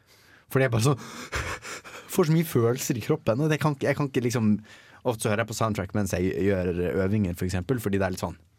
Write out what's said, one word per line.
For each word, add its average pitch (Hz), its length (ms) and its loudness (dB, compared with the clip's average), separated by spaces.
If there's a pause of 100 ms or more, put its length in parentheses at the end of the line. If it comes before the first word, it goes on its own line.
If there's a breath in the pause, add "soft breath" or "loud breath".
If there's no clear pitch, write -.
(500 soft breath)
For 135 120 2
det 135 80 4
er 117 60 0
bare 110 100 2
sånn, 143 160 2 (1120 loud breath)
får 175 160 4
så 160 80 6
mye 165 100 4
følelser 123 520 0
i 107 40 -6
kroppen, 139 380 0
og 156 80 2
det 151 120 2
kan 151 140 2
ikke, 113 140 0
jeg 139 80 2
kan 143 140 0
ikke 123 160 0
liksom, 110 260 4 (500 loud breath)
ofte 117 220 -2
så 107 80 2
hører 110 100 0
jeg 110 80 -6
på 110 60 -8
soundtrack 101 400 -2
mens 98 160 0
jeg 92 180 2 (140)
gjør 92 240 2 (340)
øvinger, 98 320 0
for 92 140 -4
eksempel, 95 320 -2
fordi 98 160 0
det 95 100 2
er 90 80 -4
litt - 80 -6
sånn, 85 140 -6 (220)